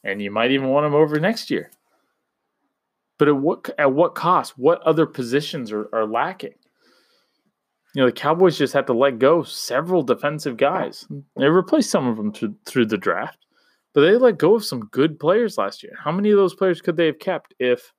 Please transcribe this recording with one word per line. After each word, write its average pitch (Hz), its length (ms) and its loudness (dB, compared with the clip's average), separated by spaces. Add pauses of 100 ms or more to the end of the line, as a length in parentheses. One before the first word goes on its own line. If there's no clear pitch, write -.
and 101 160 -6
you 101 100 -8
might 113 200 0
even 135 180 0
want 143 180 2
him 147 80 -2
over 151 260 2
next 208 300 -4
year. 107 200 -4 (1500)
But 143 100 4
at 147 80 4
what, 147 320 -4 (100)
at 139 140 2
what 165 220 2
cost? 165 440 0
What 156 240 2
other 160 240 2
positions 131 640 -6
are, 107 240 -8
are 110 120 0
lacking? 139 480 -6 (1400)
You 139 80 0
know, 127 40 6
the 120 60 2
Cowboys 165 460 2
just 139 140 0
had 139 160 0
to 135 40 0
let 123 260 0
go 147 240 4
several 165 600 -4
defensive 139 540 -4
guys. 143 500 -4 (300)
They 135 120 2
replaced 185 420 2
some 143 180 0
of 113 80 -2
them 107 160 -6
through, 104 220 -6 (100)
through 120 220 0
the 107 100 -2
draft, 95 500 -6 (460)
but 143 100 4
they 185 140 6
let 240 220 4
go 175 160 4
of 220 100 0
some 117 220 -8
good 151 320 -2
players 208 400 0
last 98 240 -6
year. - 200 -20
How 151 100 -4
many 202 180 0
of 208 60 6
those 190 180 2
players 185 260 0
could 170 160 -4
they 165 100 2
have 156 120 -2
kept - 400 -8
if 123 400 -2